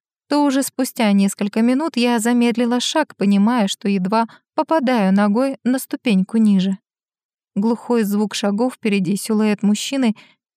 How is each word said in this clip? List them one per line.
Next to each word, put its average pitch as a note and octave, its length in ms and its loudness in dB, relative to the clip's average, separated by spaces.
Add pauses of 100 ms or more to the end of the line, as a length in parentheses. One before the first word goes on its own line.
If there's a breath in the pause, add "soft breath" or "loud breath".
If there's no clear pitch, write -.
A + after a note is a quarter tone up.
(280)
то D4 160 2
уже C4+ 180 0
спустя B3 500 -2
несколько G3+ 500 0
минут C4 340 -2
я A#3+ 220 0
замедлила A#3+ 640 0
шаг, - 360 -4
понимая, G3+ 520 2
что - 200 -6
едва G3 380 0 (280 loud breath)
попадаю B3+ 580 0
ногой G#3 520 0
на B3+ 140 0
ступеньку A3+ 600 -2
ниже. G3 400 2 (760)
Глухой A3+ 500 -2
звук G3+ 300 -2
шагов G#3+ 400 -2
впереди, G3 420 -2
силуэт G#3+ 460 0
мужчины A3 540 0 (400 loud breath)